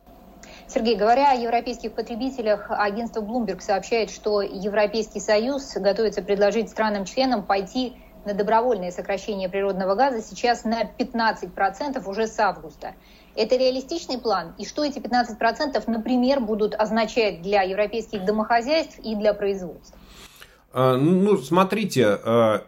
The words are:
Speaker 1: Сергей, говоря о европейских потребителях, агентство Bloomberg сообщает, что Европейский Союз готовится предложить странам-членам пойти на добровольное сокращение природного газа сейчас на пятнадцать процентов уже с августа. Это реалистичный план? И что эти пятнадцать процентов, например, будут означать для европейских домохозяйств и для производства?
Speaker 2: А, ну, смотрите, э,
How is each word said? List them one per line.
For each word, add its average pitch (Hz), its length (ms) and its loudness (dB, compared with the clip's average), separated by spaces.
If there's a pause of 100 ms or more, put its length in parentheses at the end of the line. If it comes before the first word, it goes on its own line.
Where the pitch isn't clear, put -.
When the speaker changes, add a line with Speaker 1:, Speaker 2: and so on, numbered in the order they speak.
(680)
Speaker 1:
Сергей, 233 280 2
говоря 247 360 6
о 262 40 4
европейских 233 560 -2
потребителях, 226 800 -2
агентство 214 520 -2
Bloomberg 208 400 -4
сообщает, 202 480 0
что 208 320 0
Европейский 208 800 -2
Союз 233 560 0
готовится 202 480 0
предложить 202 460 2
странам-членам 214 720 0
пойти 202 500 -2 (320)
на 208 80 -4
добровольное 214 560 2
сокращение 190 580 -6
природного 196 460 0
газа 240 300 2
сейчас 233 400 -2
на 226 220 0
пятнадцать 220 680 -2
процентов 202 540 -4
уже 208 180 -2
с 220 140 -6
августа. - 560 -4 (400)
Это 226 220 2
реалистичный 262 600 -2
план? 185 400 -2
И 202 80 -10
что - 180 -4
эти 285 140 -2
пятнадцать 233 400 -2
процентов, 233 500 -2
например, 247 520 2
будут 214 340 0
означать 214 720 0
для 202 180 2
европейских 208 640 -2
домохозяйств 233 800 0
и 220 120 -6
для 208 200 2
производства? 196 640 -6 (800)
Speaker 2:
А, 127 200 4
ну, 185 400 4
смотрите, 175 840 2
э, 113 460 4